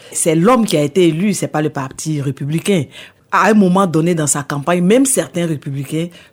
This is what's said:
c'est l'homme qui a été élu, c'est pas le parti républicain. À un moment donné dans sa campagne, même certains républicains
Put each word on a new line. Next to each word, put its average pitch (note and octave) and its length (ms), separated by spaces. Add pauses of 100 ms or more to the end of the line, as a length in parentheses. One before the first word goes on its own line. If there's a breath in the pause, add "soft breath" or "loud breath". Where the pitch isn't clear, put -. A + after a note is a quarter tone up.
(120 loud breath)
c'est - 220
l'homme G#3+ 320
qui E3+ 100
a D3 60
été E3 260
élu, F3 240
c'est D3 160
pas D3+ 140
le D3+ 80
parti D3 500
républicain. D3 640 (500 loud breath)
À F#3+ 140
un A3 60
moment F#3+ 320
donné E3 280
dans D#3 120
sa C#3+ 160
campagne, E3+ 420
même B3 220
certains E3+ 400
républicains D3+ 640 (240 loud breath)